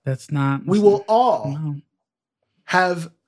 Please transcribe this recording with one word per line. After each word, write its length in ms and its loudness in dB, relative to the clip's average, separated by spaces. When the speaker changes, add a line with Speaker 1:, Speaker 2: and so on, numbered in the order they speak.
Speaker 1:
That's 260 -6
not, 360 -2
Speaker 2:
We 140 2
will 260 4
all 460 2
Speaker 1:
no. 240 -6
Speaker 2:
have 460 -2